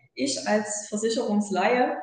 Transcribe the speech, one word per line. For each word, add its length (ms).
Ich 340
als 400
Versicherungsleihe 1160